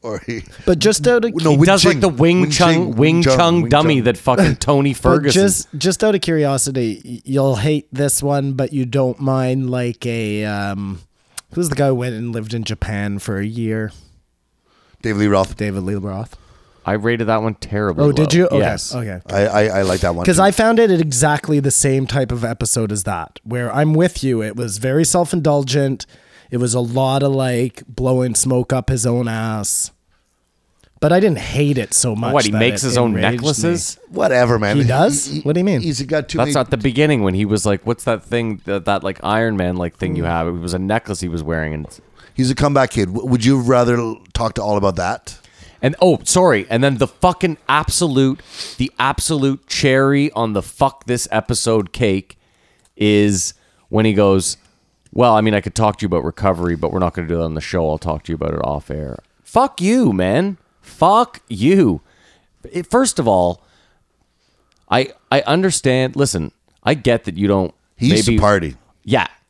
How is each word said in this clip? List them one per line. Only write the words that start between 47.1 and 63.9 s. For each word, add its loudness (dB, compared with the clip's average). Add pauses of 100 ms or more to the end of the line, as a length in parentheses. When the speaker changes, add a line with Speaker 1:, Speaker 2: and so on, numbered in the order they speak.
Speaker 3:
absolute, 0 (380)
the -2
absolute -2
cherry 2
on -2
the 0
fuck -4
this -4
episode -2
cake -2 (580)
is 2 (380)
when 2
he 2
goes, 2 (560)
"Well, 4
I 2
mean, 2
I 2
could -10
talk 0
to -6
you -4
about -2
recovery, -2
but -4
we're -2
not 0
gonna -8
do -2
that -2
on -4
the -4
show. -2
I'll -4
talk -6
to -8
you -4
about -6
it -4
off -6
air." -10 (240)
Fuck -2
you, 2
man. 0 (240)
Fuck 0
you. 2 (720)
It, -8
first 0
of 0
all, 0 (1300)